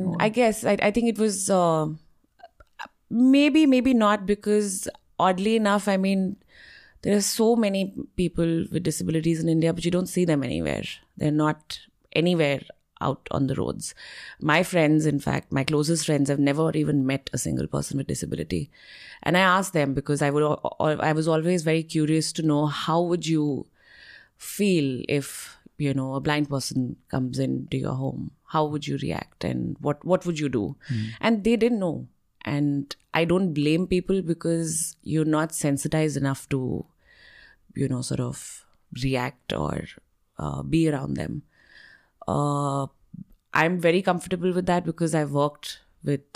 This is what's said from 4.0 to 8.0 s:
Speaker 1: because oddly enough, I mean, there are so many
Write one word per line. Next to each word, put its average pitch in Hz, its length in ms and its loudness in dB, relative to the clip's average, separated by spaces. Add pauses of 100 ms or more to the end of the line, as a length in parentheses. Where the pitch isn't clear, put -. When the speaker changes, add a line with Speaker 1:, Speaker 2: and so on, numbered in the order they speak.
Speaker 1:
because 208 640 0 (320)
oddly 190 360 2
enough, 208 320 2
I 196 100 2
mean, 190 400 0 (640)
there 196 140 2
are 208 60 2
so 220 340 2
many 196 380 0 (220)